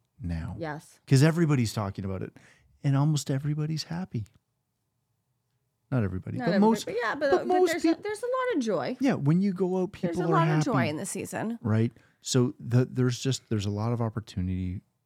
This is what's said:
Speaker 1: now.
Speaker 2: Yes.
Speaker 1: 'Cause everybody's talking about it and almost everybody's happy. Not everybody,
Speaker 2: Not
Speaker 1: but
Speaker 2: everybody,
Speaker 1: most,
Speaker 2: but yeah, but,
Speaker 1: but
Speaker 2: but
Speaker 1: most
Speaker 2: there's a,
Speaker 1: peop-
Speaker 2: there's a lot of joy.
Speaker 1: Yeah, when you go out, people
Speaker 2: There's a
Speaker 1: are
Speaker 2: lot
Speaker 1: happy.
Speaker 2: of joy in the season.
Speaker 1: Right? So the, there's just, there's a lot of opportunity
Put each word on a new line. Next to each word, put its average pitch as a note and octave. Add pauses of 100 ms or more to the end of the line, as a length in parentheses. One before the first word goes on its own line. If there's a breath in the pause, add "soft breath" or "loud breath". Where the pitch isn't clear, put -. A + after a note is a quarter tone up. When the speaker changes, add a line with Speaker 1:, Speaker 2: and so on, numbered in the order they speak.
(220)
Speaker 1:
now. E2
Speaker 2:
Yes. D#3
Speaker 1:
'Cause C3+
everybody's D3+
talking G2
about F#2+
it - (500 loud breath)
and C#3
almost D3
everybody's D3+
happy. E3 (1600)
Not B2
everybody, F#2
Speaker 2:
Not B3
Speaker 1:
but A#3
Speaker 2:
everybody, G3+
Speaker 1:
most, -
Speaker 2:
but -
yeah, G#4+
but, C#4+
Speaker 1:
but -
Speaker 2:
but F#4
Speaker 1:
most F4+
Speaker 2:
there's D#4+
a, D#4+
Speaker 1:
peop- E4
Speaker 2:
there's G#4
a B4
lot B4+
of D4
joy. G3
Speaker 1:
Yeah, B3+
when D3
you G3+
go F#3
out, F3+
people -
Speaker 2:
There's F3+
a E3
Speaker 1:
are D#3+
Speaker 2:
lot D#3+
Speaker 1:
happy. D#3
Speaker 2:
of D3+
joy A#3
in -
the -
season. A3
Speaker 1:
Right? B2 (320 soft breath)
So B2
the, B2
there's B2+
just, -
there's G#2
a G#2
lot G#2+
of A#2
opportunity F#2 (240)